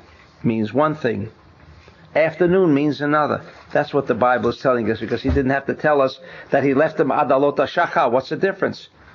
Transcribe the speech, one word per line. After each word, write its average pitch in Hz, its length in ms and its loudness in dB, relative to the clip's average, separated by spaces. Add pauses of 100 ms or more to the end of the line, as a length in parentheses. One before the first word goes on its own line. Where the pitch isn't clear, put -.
(440)
means 113 300 -2
one 151 220 2
thing. 107 360 -4 (840)
Afternoon 170 580 2
means 139 280 0
another. 147 420 0 (280)
That's 143 220 -2
what 139 140 0
the 123 80 0
Bible 120 340 2
is 113 80 -4
telling 120 320 0
us, 110 100 -2
because 113 220 -4
he 135 80 -2
didn't 131 220 0
have 139 160 -2
to 123 80 -4
tell 151 260 2
us 131 180 -2 (300)
that 135 140 2
he 139 100 2
left 156 240 0
them 151 140 0
ad 139 160 0
alot 139 300 2
hashachar. 151 540 0
What's 131 180 -2
the 160 80 -6
difference? 160 520 -4 (260)